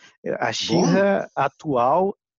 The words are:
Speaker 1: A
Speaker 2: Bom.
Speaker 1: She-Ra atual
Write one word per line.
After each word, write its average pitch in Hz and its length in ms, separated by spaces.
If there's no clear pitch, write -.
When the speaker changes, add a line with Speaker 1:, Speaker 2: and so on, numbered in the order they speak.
Speaker 1:
A 123 60
Speaker 2:
Bom. 117 60
Speaker 1:
She-Ra 180 840
atual 143 840